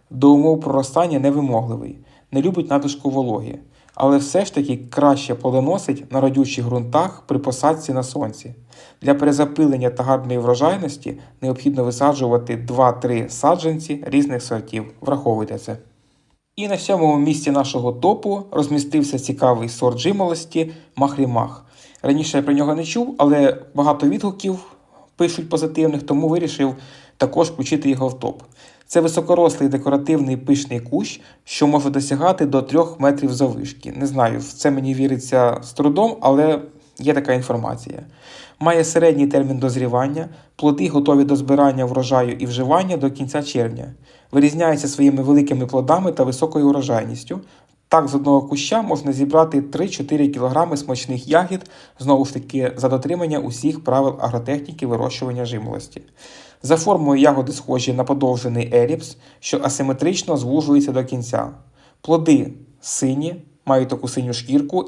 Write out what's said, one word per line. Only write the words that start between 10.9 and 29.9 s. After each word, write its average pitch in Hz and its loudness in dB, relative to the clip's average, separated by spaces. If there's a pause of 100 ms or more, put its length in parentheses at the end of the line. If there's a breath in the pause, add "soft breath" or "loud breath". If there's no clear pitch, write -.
необхідно 131 -2
висаджувати 120 0
два-три 120 0
саджанці 160 -2
різних 139 0
сортів. 110 -8 (160)
Враховуйте 117 -2
це. - -10 (800)
І 208 -6
на 196 -2
сьомому 160 2
місці 147 0
нашого 135 0
топу 196 0
розмістився 143 0
цікавий 123 0
сорт 120 -2
жимолості – 165 -2 (240 loud breath)
Махрімах. 131 -2 (380 soft breath)
Раніше 147 0
я 139 2
про 143 2
нього 147 2
не 165 -4
чув, 240 -4
але 143 4 (160)
багато 143 2
відгуків 190 -4 (560 soft breath)
пишуть 170 -2
позитивних, 156 0
тому 151 0
вирішив 156 0 (420 loud breath)
також 160 2
включити 143 -2
його 131 0
в 123 -6
топ. - -8 (460 soft breath)
Це 170 2
високорослий 165 2
декоративний 139 0